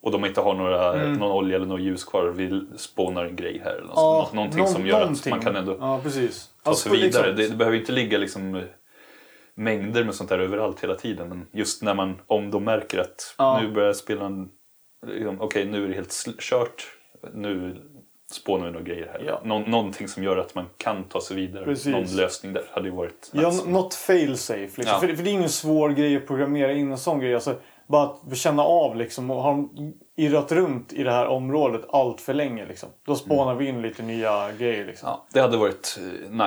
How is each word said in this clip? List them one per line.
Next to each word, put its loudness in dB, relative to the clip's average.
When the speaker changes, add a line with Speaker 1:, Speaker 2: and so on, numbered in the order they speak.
Speaker 1:
och -2
de 0
inte 0
har 2
några, 2
Speaker 2:
Mm. 0
Speaker 1:
någon 0
olja 2
eller 0
något -4
ljus -2
kvar. 0
Vi -2
spånar -2
en -8
grej -6
här -4
eller -6
något -12
Speaker 2:
Ja, 6
Speaker 1:
sånt. -6
Nå-, -4
någonting -2
Speaker 2:
nån-, 4
Speaker 1:
som 0
gör 6
Speaker 2:
någonting. 0
Speaker 1:
att 0
man 0
kan -2
ändå -2
Speaker 2:
Ja, -2
precis. -2
Speaker 1:
ta 2
Speaker 2:
Ja, 4
Speaker 1:
sig 0
Speaker 2:
sp-, 6
Speaker 1:
vidare. 6
Speaker 2:
exakt. 2
Speaker 1:
Det, 4
det -2
behöver 4
inte -4
ligga 2
liksom, -4
eh, -4
mängder 0
med -2
sånt -8
här 2
överallt -2
hela -2
tiden. -6
Men -12
just -4
när 2
man, -2
om 0
de 0
märker 0
att -6
Speaker 2:
Ja. 4
Speaker 1:
nu -2
börjar 2
spelaren... -6
Liksom, -6
okej, -2
nu -2
är -2
det -2
helt -8
sl-, -8
kört. -2
Nu -6
spånar -2
vi -6
några -10
grejer -8
här. -10
Speaker 2:
Ja. -4
Speaker 1:
Nå-, -2
någonting -2
som -8
gör 0
att -6
man -6
kan -4
ta -6
sig -8
vidare. -6
Speaker 2:
Precis. -2
Speaker 1:
Någon 0
lösning 0
där -4
hade -4
ju -8
varit -8
Speaker 2:
Ja, 2
Speaker 1:
nice. 0
Speaker 2:
n-, -2
något 2
fail-safe, 2
liksom. -8
Speaker 1:
Ja. 4
Speaker 2:
För 2
det, 2
för -6
det 2
är 2
ingen 2
svår 4
grej 4
att -4
programmera 2
in 0
en -4
sån 0
grej. 2
Alltså, 0
bara 6
att -6
känna 4
av, 6
liksom, -4
och -2
har 4
de -4
irrat 4
runt 2
i -2
det 2
här 4
området 2
allt 2
för -4
länge, -2
liksom, -14
då 0
spånar 2
Speaker 1:
Mm. -2
Speaker 2:
vi 0
in -4
lite -6
nya 0
grejer, -2
liksom. -10
Speaker 1:
Ja, -8
det 6
hade 6
varit, 0
eh, -10